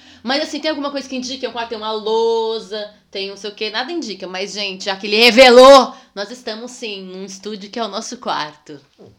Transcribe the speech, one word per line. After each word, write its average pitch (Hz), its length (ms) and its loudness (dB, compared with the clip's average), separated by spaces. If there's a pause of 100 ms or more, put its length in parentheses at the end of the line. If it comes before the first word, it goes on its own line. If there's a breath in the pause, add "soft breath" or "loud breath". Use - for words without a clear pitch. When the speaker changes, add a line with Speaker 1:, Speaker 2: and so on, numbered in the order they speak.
(220 loud breath)
Speaker 1:
Mas 277 200 -4
assim, 311 180 -8
tem 311 80 -6
alguma 285 220 -6
coisa 277 180 -10
que 262 80 -10
indique 254 220 -10
que 254 80 -10
é - 20 -6
um 226 40 -10
quarto? 233 180 -10
Tem 226 80 -10
uma 214 140 -8
lousa, 220 1000 -4 (180)
tem 196 200 -10
não 196 80 -16
sei 214 100 -12
o 208 60 -14
quê, 214 160 -8
nada 247 200 -6
indica. 220 360 -10
Mas, 185 260 -10
gente, 190 320 -10
já 190 120 -4
que 196 100 -12
ele 202 100 -2
revelou, 247 800 8 (180 loud breath)
nós 202 160 -10
estamos 240 420 -14
sim 202 300 -12
num 185 220 -14
estúdio 202 460 -14
que - 80 -12
é 233 40 -6
o 220 60 -6
nosso 214 300 -12
quarto. 151 600 -10 (200)
Speaker 2:
Hum. 175 80 -20 (120)